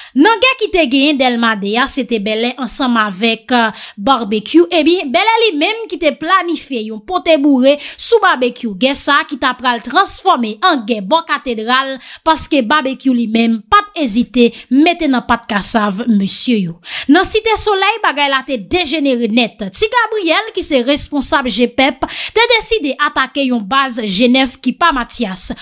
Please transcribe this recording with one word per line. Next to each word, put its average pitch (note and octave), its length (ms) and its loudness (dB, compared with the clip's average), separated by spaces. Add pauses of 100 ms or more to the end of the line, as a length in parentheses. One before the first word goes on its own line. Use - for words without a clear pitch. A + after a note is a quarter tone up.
(120)
nan G4+ 260 4
gè B4+ 160 2
ki A#4 160 -4
te E4+ 160 2
genyen C4+ 320 2
dèlmade A3+ 560 0
a, C4 160 0
se B3+ 160 -4
te A#3 160 -2
Bèlè A3 320 -2
ansanm B3 420 -4
avèk A3 540 -2
uh, A3+ 300 0 (140)
Barbekyou. A3+ 760 2
Ebyen, E4 400 2
Bèlè G4+ 280 2
li A4+ 140 4
menm G4+ 380 -2
ki D#4+ 80 -8
te D4+ 160 2
planifye E4 680 -2
yon A3 180 -10
poteboure D4 720 2 (140)
sou - 340 0
Babekyou. B3 560 0
Gè C4 160 0
sa C#4+ 300 0
ki D4 180 -10
ta C4 140 0
pral A#3+ 260 -2
transfòme C#4+ 760 0
an D#4+ 280 0
gè A3 160 -4
bò D#4 240 0
katedral, C4 720 -2 (240)
paske D#4 420 0
Babekyou C4 560 0
li A#3 80 0
menm A3+ 400 0
pa G#4 160 2
t E4+ 220 -4
ezite A#3 480 2 (160)
mete D#4 420 2
nan A#3+ 160 0
pat A#3 240 -2
kasav G#3 560 -2
mesye G#3+ 560 0
yo E3+ 160 -6 (300)
nan D4+ 180 6
site A4 320 0
solèy. G#4 420 0
Bagay C#4+ 300 0
la C4 120 0
te C4+ 140 -6
dejenere C4+ 760 0
nèt. A3 400 -2
Ti A4 200 -2
Gabriyèl, A4 600 -2
ki F4+ 120 -4
se B3+ 180 0 (380)
Sab C#4 260 0
Jepèp, A#3+ 580 0 (240)
te A4+ 200 2
deside G#4+ 500 0
atake C#4+ 460 -2
yon B3 180 0
baz C4 380 -2
Jenèf, B3 600 2
ki B3+ 120 -2
pa E4 200 2
Matyas. A#3 580 -6 (120)